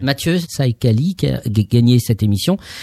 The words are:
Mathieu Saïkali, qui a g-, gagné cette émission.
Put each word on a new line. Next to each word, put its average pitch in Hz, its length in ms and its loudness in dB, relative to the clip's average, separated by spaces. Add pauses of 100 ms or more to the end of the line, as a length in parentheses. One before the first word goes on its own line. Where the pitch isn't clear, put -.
Mathieu 165 380 -2 (100)
Saïkali, 127 680 0
qui 139 120 -2
a 131 180 -2
g-, 107 240 0
gagné 120 300 4
cette 113 240 -2
émission. 107 340 0 (260)